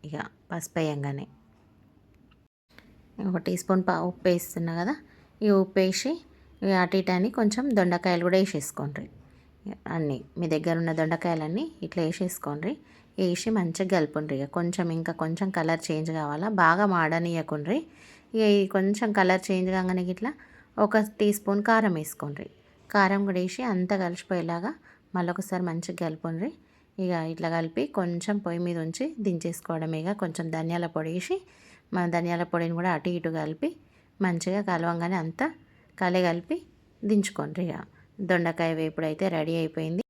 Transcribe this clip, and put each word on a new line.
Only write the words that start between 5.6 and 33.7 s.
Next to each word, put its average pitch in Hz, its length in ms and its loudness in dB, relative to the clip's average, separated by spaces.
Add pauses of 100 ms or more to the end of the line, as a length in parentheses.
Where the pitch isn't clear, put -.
ఉప్పు 190 220 0
వేసి 190 300 0 (520)
ఇక 196 80 4 (120)
అటు 185 160 2
ఇటు 185 180 0
అని 196 200 2
కొంచెం 220 260 2 (140)
దొండకాయలు 175 500 2
కూడా 185 140 6
వేసేసుకోండ్రి. 143 640 -4 (920)
అన్నీ 147 220 -2 (200)
మీ 170 180 -2
దగ్గర 165 260 0
ఉన్న 165 180 0
దొండకాయలన్నీ 165 640 0 (220)
ఇట్లా 175 200 -2
వేసేసుకోండ్రి. 175 640 -4 (460)
వేసి 180 280 0 (120)
మంచిగా 180 360 -2
కలుపుండ్రి. 151 440 0
ఇక 139 60 -4 (120)
కొంచెం, 175 280 0 (120)
ఇంకా 165 140 -4 (120)
కొంచెం 170 240 -2 (100)
కలర్ 160 300 0
చేంజ్ 160 320 -2
కావాలా, 151 300 -2 (140)
బాగా 175 220 6 (100)
మాడనీయకుండ్రి. 165 840 0 (560)
ఇక 220 80 4 (160)
ఈ - 20 4 (140)
కొంచెం 208 320 2 (100)
కలర్ 185 320 4
చేంజ్ 185 260 2
కాగానే 185 280 0 (100)
ఇట్లా 226 160 -4 (540)
ఒక 214 140 4 (200)
టీ 208 80 4 (100)
స్పూన్ 202 320 0
కారం 226 300 6
వేసుకోండ్రి. 147 480 -8 (480)
కారం 196 340 6
కూడా 185 140 0
వేసి 185 280 -4
అంతా 185 320 2
కలిసిపోయేలాగా 175 680 -2 (460)
మళ్ళొకసారి 180 540 -2
మంచిగా 170 320 -6
కలుపుండ్రి. 165 480 -4 (540)
ఇక 180 80 0 (200)
ఇట్లా 165 240 -4
కలిపి 165 260 -2 (160)
కొంచెం 175 460 -2
పొయ్యి 170 220 -4
మీద 175 180 -2
ఉంచి 170 200 -6 (220)
దించేసుకోవడమే. 160 800 -4
ఇక 190 80 -2 (100)
కొంచెం 165 240 -4 (100)
ధనియాల 165 380 -2
పొడి 160 220 -2
వేసి, 330 200 -4 (580)
మన 180 100 2 (120)
ధనియాల 170 360 0
పొడిని 170 280 0
కూడా 180 160 2
అటు 165 220 -2
ఇటు 165 120 -2 (100)
కలిపి 160 300 -4 (560)